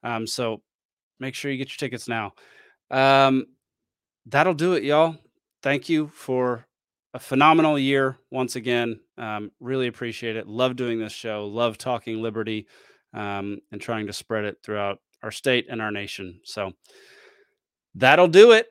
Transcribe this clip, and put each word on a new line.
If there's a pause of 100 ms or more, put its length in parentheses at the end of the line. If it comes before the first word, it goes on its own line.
Um,
so (600)
make
sure
you
get
your
tickets
now. (580)
Um, (800)
that'll
do
it,
y'all. (440)
Thank
you
for (480)
a
phenomenal
year (120)
once
again. (180)
Um,
really
appreciate
it.
Love
doing
this
show.
Love
talking
liberty, (460)
um, (120)
and
trying
to
spread
it
throughout (240)
our
state
and
our
nation.
So (1200)
that'll
do
it.